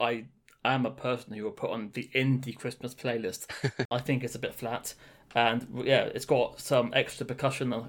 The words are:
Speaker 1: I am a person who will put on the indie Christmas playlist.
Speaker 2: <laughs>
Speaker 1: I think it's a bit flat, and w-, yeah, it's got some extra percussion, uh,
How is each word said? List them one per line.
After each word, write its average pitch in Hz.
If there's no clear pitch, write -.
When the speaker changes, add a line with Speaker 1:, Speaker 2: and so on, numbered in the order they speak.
Speaker 1:
I 117
am 127
a 110
person 123
who 104
will 107
put -
on 107
the -
indie 131
Christmas -
playlist. 113
Speaker 2:
<laughs> -
Speaker 1:
I 123
think 131
it's 117
a -
bit 120
flat, -
and 117
w-, 127
yeah, 127
it's 110
got -
some 120
extra 135
percussion, 127
uh, 117